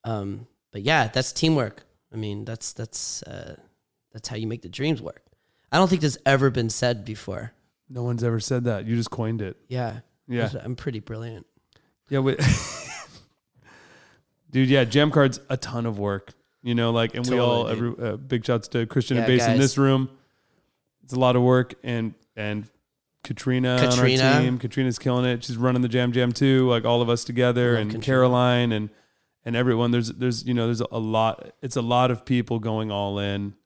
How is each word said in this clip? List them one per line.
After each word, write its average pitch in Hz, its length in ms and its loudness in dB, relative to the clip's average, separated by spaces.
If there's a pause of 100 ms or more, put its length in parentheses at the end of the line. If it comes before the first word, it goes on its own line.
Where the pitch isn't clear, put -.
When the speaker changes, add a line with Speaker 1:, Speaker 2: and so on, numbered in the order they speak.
Speaker 1:
Um, 104 420 -6 (260)
but 104 100 -12
yeah, 131 260 2
that's 131 240 -4
teamwork. 147 520 0 (300)
I 113 40 -10
mean, 107 280 -8
that's, - 280 -10
that's, - 500 -10
uh, - 320 -16 (560)
that's - 160 -14
how 117 80 -10
you 110 120 -6
make 113 140 -8
the 90 80 -16
dreams 135 320 -4
work. - 220 -14 (480)
I 147 60 4
don't 185 100 6
think 165 140 2
that's 147 240 0
ever 135 240 4
been 120 200 0
said 117 360 -2
before. 110 480 -10 (360)
Speaker 2:
No 123 140 -8
one's 120 200 -2
ever 113 160 2
said 120 260 -2
that. 107 200 -2
You 113 100 0
just 117 160 0
coined 113 300 -4
it. 95 160 -8 (100)
Speaker 1:
Yeah. 120 320 -6 (280)
Speaker 2:
Yeah. 120 220 -2 (140)
Speaker 1:
I'm 120 120 -8
pretty 117 240 -8
brilliant. 113 460 -12 (640)
Speaker 2:
Yeah. 139 100 0
We, 131 160 2
<laughs> - 440 0 (1700)
dude, 131 180 2
yeah, 135 140 6
Jam 143 280 4
Card's 135 280 4 (100)
a 127 80 -2
ton 120 280 -6
of 107 140 -4
work, 101 340 -4 (280)
you 120 140 -2
know, 117 160 2
like, 113 240 0
and 123 100 -4
we 123 120 -2
Speaker 1:
Totally, - 20 2
Speaker 2:
all, 120 280 2
Speaker 1:
dude. 117 320 -4
Speaker 2:
every, 117 140 -4
uh, 107 40 -8
big 131 280 -4
shouts 117 240 0
to 117 160 -2
Christian 123 320 0
and 113 100 2
Speaker 1:
Yeah, 127 100 6
Speaker 2:
Bass 117 100 4
in 117 60 4
Speaker 1:
guys. 127 60 4
Speaker 2:
this 135 180 4
room. 135 320 4 (920)
It's 127 100 -14
a 123 60 -2
lot 127 160 4
of 123 60 4
work, 127 320 4 (100)
and, 117 300 -4 (220)
and 104 300 -6 (580)
Katrina 127 560 -2
Speaker 1:
Katrina. 127 440 4
Speaker 2:
on 131 120 4
our 147 60 4
team. 123 180 0
Katrina's 127 400 -2
killing 123 260 0
it. 120 180 -2
She's 120 140 -8
running 123 240 2
the 127 80 0
Jam 123 220 2
Jam 123 200 2
too, 131 380 4
like, 117 160 2
all 120 160 2
of 117 80 2
us 117 140 0
together, 123 500 2
Speaker 1:
Love 113 80 2
Speaker 2:
and 104 100 -2
Speaker 1:
Katrina. 110 140 -8
Speaker 2:
Caroline 123 680 4
and, 107 180 -2 (560)
and 117 100 -4
everyone. 120 360 2
There's, 117 180 0
there's, 120 360 -4
you 123 80 -2
know, 117 140 0
there's 117 140 -2
a - 180 -6
lot. 110 520 -2 (100)
It's 131 140 -8
a 127 60 0
lot 123 300 2
of 113 140 -4
people 120 340 0
going 110 320 -4
all 101 280 -2
in 101 340 -4 (120)